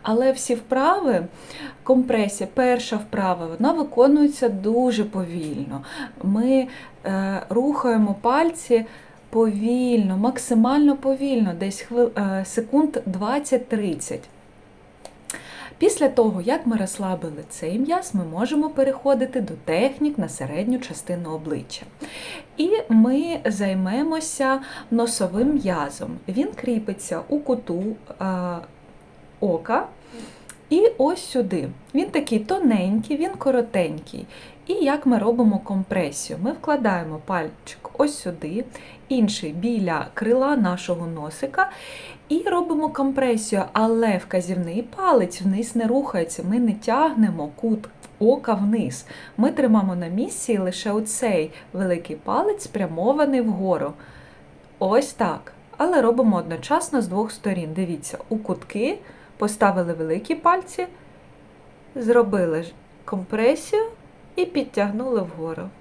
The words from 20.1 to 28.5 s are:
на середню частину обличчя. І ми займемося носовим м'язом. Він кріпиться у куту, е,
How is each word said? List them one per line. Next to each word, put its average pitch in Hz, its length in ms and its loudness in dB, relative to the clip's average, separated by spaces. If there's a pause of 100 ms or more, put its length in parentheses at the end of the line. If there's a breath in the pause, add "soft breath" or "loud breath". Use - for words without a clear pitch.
на 170 120 -2
середню 180 500 -4
частину 170 520 -8
обличчя. 156 540 -8 (720 loud breath)
І 339 140 2 (180)
ми 262 560 4
займемося 262 1160 0 (300 loud breath)
носовим 233 600 2
м'язом. 170 640 -2 (100)
Він 247 200 0
кріпиться 214 840 -4
у 294 100 0
куту, 233 440 -2 (380)
е, 180 360 -4 (800)